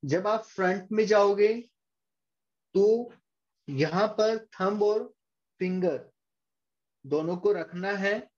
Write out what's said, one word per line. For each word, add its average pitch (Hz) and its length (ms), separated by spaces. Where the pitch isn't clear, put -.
जब 165 260
आप 220 180
front 190 460
में 214 140
जाओगे 202 460
तो 226 380
यहाँ 147 420
पर 214 280
thumb 202 300
और 214 300
finger 185 480
दोनों 156 340
को 202 160
रखना 180 380
है 202 460